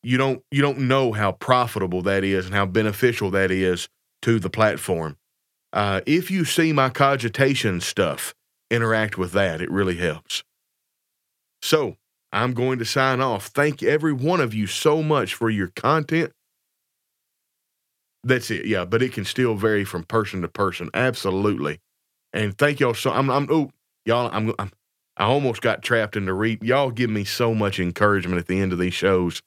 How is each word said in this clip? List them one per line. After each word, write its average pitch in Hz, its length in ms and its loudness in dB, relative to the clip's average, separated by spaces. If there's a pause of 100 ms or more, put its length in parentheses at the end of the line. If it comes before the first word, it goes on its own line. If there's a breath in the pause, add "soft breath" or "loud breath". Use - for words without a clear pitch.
You 123 140 0
don't, 135 340 0
you 139 100 2
don't 139 180 0
know 131 320 2
how 104 220 0
profitable 107 680 0
that 98 200 2
is 95 220 0
and 95 100 -6
how 101 100 4
beneficial 107 680 0
that 95 200 2
is 92 360 0 (360)
to 117 160 2
the 92 100 -4
platform. 82 680 -2 (560)
Uh, 101 320 0
if 170 260 0
you 185 120 0
see 160 300 2
my 135 160 4
cogitation 123 920 0
stuff, - 520 -4 (380)
interact 110 460 0
with 90 160 -4
that. 92 280 0
It - 80 -6
really 92 280 0
helps. 82 460 -4 (1160)
So 143 360 0 (340)
I'm 123 220 0
going 127 260 0
to 113 60 -6
sign 131 360 0
off. 120 260 -2
Thank 147 360 -2
every 151 300 2
one 151 280 0
of 113 120 -2
you 107 120 0
so 156 380 0
much 147 320 0
for 113 140 0
your 98 180 -2
content. 156 640 -2 (1900)
That's 127 260 0
it. 101 160 -4
Yeah, 95 200 0
but 113 180 0
it 127 100 -4
can 101 120 -6
still 123 300 0
vary 104 280 2
from 87 200 -6
person 101 380 -2
to 85 60 -4
person. 92 460 -4
Absolutely. 98 840 -2 (540)
And 104 240 -4
thank 143 220 0
y'all 123 140 2
so, 117 180 0
I'm, 135 180 4
I'm, 139 220 0
oh, 151 200 2 (340)
y'all, 117 260 0
I'm, 107 260 -2
I'm, 101 140 -8 (460)
I 98 80 2
almost 127 360 2
got 113 220 0
trapped 110 320 0
in 101 100 -2
the 92 80 0
read. 107 300 -2
Y'all 131 280 0
give 113 180 -2
me 107 140 -2
so 117 300 0
much 101 260 0
encouragement 90 600 2
at 85 80 -8
the 92 120 0
end 95 140 0
of 87 60 -2
these 90 140 0
shows. 90 540 0